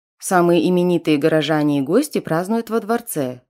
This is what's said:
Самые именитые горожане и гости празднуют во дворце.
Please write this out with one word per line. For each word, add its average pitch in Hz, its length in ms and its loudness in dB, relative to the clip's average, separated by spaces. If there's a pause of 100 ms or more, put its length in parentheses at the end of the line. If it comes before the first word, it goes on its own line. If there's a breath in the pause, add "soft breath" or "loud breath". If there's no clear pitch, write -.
(200)
Самые 170 480 2
именитые 175 480 2
горожане 151 640 0
и - 20 0
гости 196 380 -2
празднуют 196 500 -4
во 220 120 -2
дворце. 160 680 -6